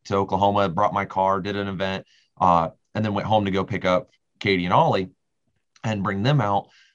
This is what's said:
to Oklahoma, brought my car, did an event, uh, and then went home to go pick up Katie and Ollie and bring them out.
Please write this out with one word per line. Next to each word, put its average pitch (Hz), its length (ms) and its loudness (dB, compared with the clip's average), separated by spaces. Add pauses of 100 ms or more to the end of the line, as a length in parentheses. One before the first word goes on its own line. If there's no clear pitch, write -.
to 98 120 -2
Oklahoma, 98 520 2
brought 98 240 0
my 98 120 -2
car, 95 360 -2
did 98 160 -6
an 101 100 -4
event, 95 400 -6 (340)
uh, 87 280 4 (260)
and 107 100 -2
then 107 100 -2
went 101 120 -4
home 104 200 2
to 98 40 -2
go 95 140 0
pick 90 200 -6
up 92 260 0 (280)
Katie 95 280 0
and 92 80 2
Ollie 117 340 2 (760)
and 104 220 -4
bring 98 180 -2
them 139 180 4
out. 101 280 0 (260)